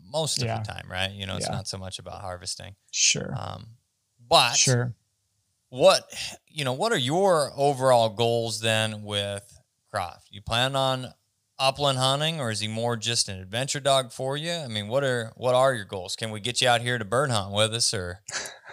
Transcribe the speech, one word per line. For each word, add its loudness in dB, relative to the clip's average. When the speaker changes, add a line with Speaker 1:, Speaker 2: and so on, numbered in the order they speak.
Speaker 1:
most -2
of -2
Speaker 2:
Yeah. -4
Speaker 1:
the -8
time, -12
right? -2
You -10
know, -6
it's -4
Speaker 2:
Yeah. -6
Speaker 1:
not -8
so -8
much -12
about -14
harvesting. -10
Speaker 2:
Sure. 0
Speaker 1:
Um, -12
but 4
Speaker 2:
Sure. 2
Speaker 1:
what, 6
you -6
know, 0
what 0
are 2
your 2
overall 4
goals 0
then 0
with -6
Croft? -6
You -16
plan 0
on -2
upland 2
hunting, 2
or -2
is -4
he -4
more -2
just -2
an -10
adventure -6
dog 2
for -6
you? -6
I -6
mean, -6
what 2
are, -2
what 2
are 4
your -6
goals? -8
Can -4
we -8
get -4
you 4
out 6
here 0
to -6
bird 0
hunt 0
with 2
us, 0
or? -6